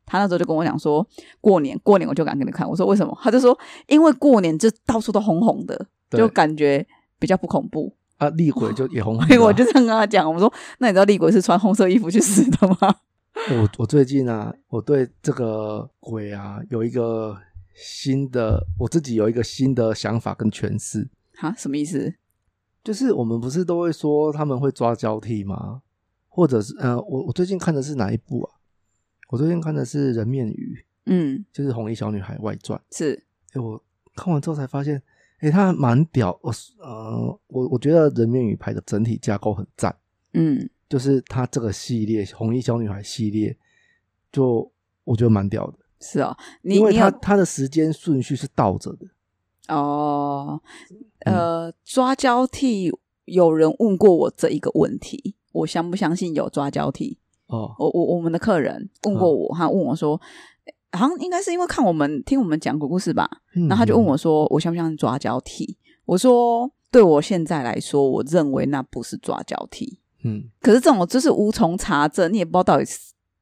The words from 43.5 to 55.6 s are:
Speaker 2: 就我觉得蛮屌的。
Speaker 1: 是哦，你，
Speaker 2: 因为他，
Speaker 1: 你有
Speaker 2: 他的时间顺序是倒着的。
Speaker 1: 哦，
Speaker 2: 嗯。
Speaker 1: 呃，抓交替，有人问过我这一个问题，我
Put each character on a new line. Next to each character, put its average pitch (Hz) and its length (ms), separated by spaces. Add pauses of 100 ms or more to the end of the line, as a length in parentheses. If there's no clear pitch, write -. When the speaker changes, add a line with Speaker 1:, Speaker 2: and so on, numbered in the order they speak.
Speaker 2:
就 127 360 (360)
我 120 100
觉 110 80
得 117 60
蛮 101 180
屌 101 180
的。 - 140 (220)
Speaker 1:
是 - 180
哦， - 160 (280)
你， 196 120
Speaker 2:
因 202 80
为 214 80
他， 214 160
Speaker 1:
你 190 60
有 - 80
Speaker 2:
他 202 160
的 190 80
时 135 240
间 156 220
顺 151 300
序 135 140
是 131 180
倒 98 240
着 - 200
的。 - 100 (680)
Speaker 1:
哦， 143 880 (640)
Speaker 2:
嗯。 - 80
Speaker 1:
呃， 165 380 (140)
抓 254 280
交 254 320
替， 208 460 (320)
有 175 300
人 160 260
问 208 160
过 190 180
我 147 220
这 - 140
一 151 100
个 - 140
问 156 260
题， - 360 (180)
我 165 140